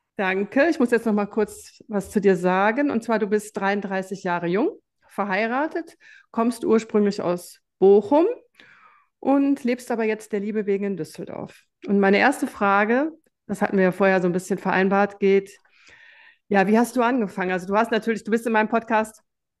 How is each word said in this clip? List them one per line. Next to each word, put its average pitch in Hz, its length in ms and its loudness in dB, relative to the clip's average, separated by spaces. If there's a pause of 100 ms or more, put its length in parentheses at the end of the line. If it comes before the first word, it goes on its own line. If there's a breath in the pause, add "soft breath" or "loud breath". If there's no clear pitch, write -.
(160)
danke. 202 520 0
Ich 330 120 0
muss 240 100 2
jetzt 233 160 0
noch 220 60 0
mal 208 140 0
kurz - 600 -6
was 202 240 -6
zu 208 100 0
dir 190 140 6
sagen. 196 560 0
Und 226 140 -2
zwar, 226 160 0
du 214 80 -2
bist 208 280 -4
dreiunddreißig 196 680 -4
Jahre 175 240 -2
jung, 226 320 -2 (260)
verheiratet, 233 920 -4 (360 loud breath)
kommst 240 320 -2
ursprünglich 214 580 0
aus - 380 -6 (180)
Bochum 208 480 6 (1000 soft breath)
und 277 380 2
lebst 247 300 -4
aber 226 100 -2
jetzt 220 300 -4
der 208 80 -4
Liebe 208 260 -6
wegen 196 160 -2
in 202 140 -4
Düsseldorf. - 680 -12 (240)
Und 202 140 2
meine 196 180 4
erste 254 300 2
Frage, 214 640 0 (340)
das 208 160 -6
hatten 208 140 -2
wir 190 80 4
ja 185 80 2
vorher 190 280 2
so 180 60 0
ein 180 60 0
bisschen 180 260 -4
vereinbart, 196 640 0
geht, 196 400 0 (880 soft breath)
ja, 196 180 2
wie 214 100 2
hast 240 200 0
du 247 60 0
angefangen? 208 500 -2
Also 180 160 -6
du 196 80 0
hast 226 160 0
natürlich, 220 320 -2
du 202 80 -6
bist 233 160 -2
in 233 40 -2
meinem 214 160 2
Podcast, 226 540 -4 (380)